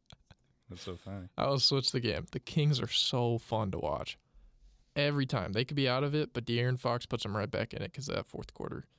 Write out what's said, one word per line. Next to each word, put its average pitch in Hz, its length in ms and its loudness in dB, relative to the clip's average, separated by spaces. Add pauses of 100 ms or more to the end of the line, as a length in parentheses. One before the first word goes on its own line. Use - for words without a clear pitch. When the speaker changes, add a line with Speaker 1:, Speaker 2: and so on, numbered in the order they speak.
(720)
Speaker 1:
That's 90 120 -14
so 90 140 -8
funny. 92 400 -10
Speaker 2:
I - 120 0
will 139 120 2
switch 135 320 2
the 127 80 0
game. 107 320 0
The 117 80 -4
Kings 147 400 2
are - 80 0
so 120 500 2
fun 110 340 0
to 90 60 -2
watch. 71 400 -2 (760)
Every 147 300 2
time. 110 260 -2
They 113 120 2
could 147 120 -6
be 135 120 4
out 131 160 2
of 143 100 0
it, 151 180 0
but 120 140 -4
De'Aaron 120 320 2
Fox 123 280 0
puts - 180 -2
them 101 120 -2
right 107 140 0
back - 240 -2
in - 80 -6
it 98 100 -6
'cause 139 160 -10
of - 80 -2
that - 100 -4
fourth - 280 -12
quarter. - 320 -8 (120)